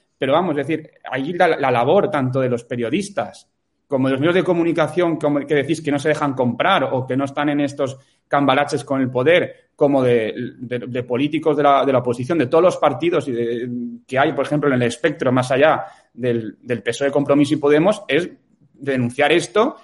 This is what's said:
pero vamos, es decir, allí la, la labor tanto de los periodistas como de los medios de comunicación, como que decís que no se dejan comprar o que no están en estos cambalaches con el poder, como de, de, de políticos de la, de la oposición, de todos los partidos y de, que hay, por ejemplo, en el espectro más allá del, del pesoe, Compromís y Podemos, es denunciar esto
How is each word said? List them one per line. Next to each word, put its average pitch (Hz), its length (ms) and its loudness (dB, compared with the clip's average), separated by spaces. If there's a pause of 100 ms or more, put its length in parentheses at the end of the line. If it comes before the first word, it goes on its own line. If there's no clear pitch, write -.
(180)
pero 135 140 -2
vamos, 160 260 0
es 143 80 -4
decir, 156 240 -6 (220)
allí 139 220 -6
la, 175 240 4
la 135 120 0
labor 143 400 2
tanto 135 300 -2
de 131 100 0
los 120 140 -4
periodistas 120 840 -6 (360)
como 135 220 0
de 131 60 2
los 131 80 -2
medios 170 140 2
de 185 80 2
comunicación, 165 720 0
como 143 280 0
que - 80 -2
decís 151 280 -2
que 147 100 -4
no 143 80 -2
se 156 100 -2
dejan 147 240 -2
comprar 131 520 0
o 127 200 -2
que 127 100 -4
no 139 100 -2
están 147 240 -4
en 147 100 -2
estos 135 400 -4 (280)
cambalaches 143 560 0
con 135 180 -2
el 127 100 -2
poder, 131 640 0
como 139 260 2
de, 120 320 2 (240)
de, 123 300 -8
de 123 160 -6
políticos 147 540 -2
de 151 40 0
la, 139 240 6
de 139 60 2
la 127 80 4
oposición, 127 400 -2
de 127 80 2
todos 165 160 4
los 180 140 4
partidos 151 500 0
y 131 60 -4
de, 120 360 -4 (380)
que 127 100 -2
hay, 147 160 2
por 131 120 -2
ejemplo, 147 240 0
en 127 120 2
el 120 60 2
espectro 143 440 -2
más 127 200 0
allá 139 340 2 (260)
del, 117 500 -4
del 120 200 -6
pesoe, 135 300 -2
Compromís 143 400 2
y 151 60 0
Podemos, 156 500 2
es 156 200 0 (460)
denunciar 135 580 0
esto 208 520 0